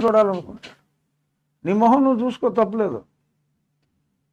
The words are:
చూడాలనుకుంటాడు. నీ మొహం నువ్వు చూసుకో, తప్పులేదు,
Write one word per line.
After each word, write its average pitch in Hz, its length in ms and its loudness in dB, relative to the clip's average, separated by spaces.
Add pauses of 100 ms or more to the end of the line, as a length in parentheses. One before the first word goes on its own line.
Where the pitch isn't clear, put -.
చూడాలనుకుంటాడు. 214 720 -2 (880)
నీ 170 60 -4 (120)
మొహం 233 220 4
నువ్వు 262 180 2
చూసుకో, 247 240 -4 (120)
తప్పులేదు, 196 420 -2 (1300)